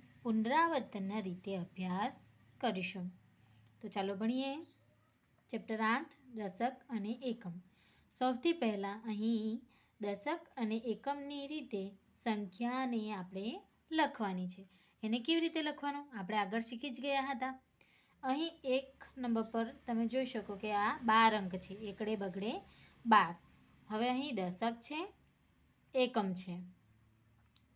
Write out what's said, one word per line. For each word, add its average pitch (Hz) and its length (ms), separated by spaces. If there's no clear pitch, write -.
પુનરાવર્તનના 226 960
રીતે 190 380
અભ્યાસ 185 760
કરીશું. 185 500
તો 220 80
ચાલો 196 260
ભણીએ 262 520
ચેપ્ટર 220 320
આઠ, 233 300
દશક 214 380
અને 214 240
એકમ. 220 300
સૌથી 254 340
પહેલાં 214 520
અહીં 220 560
દશક 208 400
અને 220 200
એકમની 277 720
રીતે 220 500
સંખ્યાને 226 920
આપણે 196 480
લખવાની 214 580
છે. 190 200
એને 220 160
કેવી 320 220
રીતે 320 220
લખવાનું? 285 500
આપણે 214 240
આગળ 208 240
શીખી 240 300
જ 233 100
ગયા 277 220
હતા. 262 380
અહીં 294 300
એક 269 400
નંબર 233 240
પર 226 240
તમે 233 200
જોઈ 254 180
શકો 208 320
કે 214 160
આ 214 300
બાર 226 320
અંક 190 220
છે, 185 180
એકડે 214 420
બગડે 202 460
બાર. 190 280
હવે 220 200
અહીં 262 280
દશક 190 440
છે, 330 340
એકમ 240 400
છે. 180 220